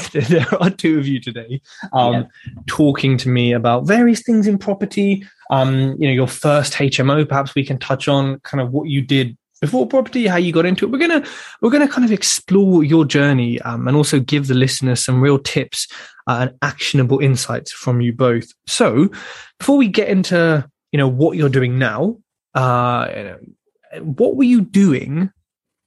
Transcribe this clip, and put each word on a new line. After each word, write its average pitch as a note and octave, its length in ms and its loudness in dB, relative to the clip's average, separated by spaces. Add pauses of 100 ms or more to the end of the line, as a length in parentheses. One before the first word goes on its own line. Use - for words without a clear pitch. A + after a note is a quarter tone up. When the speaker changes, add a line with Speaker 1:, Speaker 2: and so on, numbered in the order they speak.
(140)
Speaker 1:
there, - 80 0
there E3 400 2
are F3+ 80 2
two D#3+ 300 0
of C#3 80 -2
you C3+ 120 -2
today, A#2 420 -10 (320)
um, B2 200 2
Speaker 2:
Yeah. B2 100 0 (440)
Speaker 1:
talking C#3 500 2
to B2+ 120 -2
me A#2+ 240 2
about A#2+ 340 0
various A#3 340 4
things A3 240 2
in G3+ 140 0
property. G3 640 -2 (260)
Um, C3+ 480 0
you D3+ 80 2
know, C3 60 2
your B2+ 160 0
first D3 500 -2
H C#3 220 0
M C3 80 2
O, D3 160 2
perhaps C#3 280 -2
we C#3 120 -2
can C3+ 120 -4
touch - 300 -4
on C3+ 320 0
kind - 220 -6
of B2 100 -4
what D3 160 -4
you C#3 140 -2
did B2+ 360 -2 (220)
before A#3+ 260 0
property, B3+ 400 -2
how F3+ 120 2
you F3 160 0
got E3 120 2
into F#3 200 0
it. A3 60 -4
We're C4 60 -2
gonna, E4 280 0 (340)
we're A#3 120 2
gonna C#4+ 180 4
kind B3+ 160 0
of A3 60 2
explore F#3+ 720 2
your D#3+ 180 4
journey, C3 580 2
um, A#2 260 -8
and C3+ 100 2
also D3 240 2
give C#3+ 260 -2
the C3+ 60 -2
listeners B2+ 500 0
some B2+ 180 2
real C#3 160 4
tips, - 500 -6 (380)
uh, B2 220 -2
and - 160 -12
actionable C3+ 560 0
insights B2+ 540 -2
from B2 260 -2
you A#2+ 140 -2
both. A#2+ 340 0 (180)
So E3+ 440 0 (500)
before C#4 160 2
we B3+ 140 4
get G3 180 0
into, E3+ 600 0 (260)
you D3+ 40 0
know, C3+ 120 2
what D3 280 0
you're D3 120 2
doing B2+ 280 0
now, C3 400 -2 (380)
uh, B2 600 0
you G#2 80 -10
know, F#2+ 160 -14 (600)
what D#3+ 360 -2
were C4 80 4
you A#3+ 160 4
doing F3+ 680 0 (560)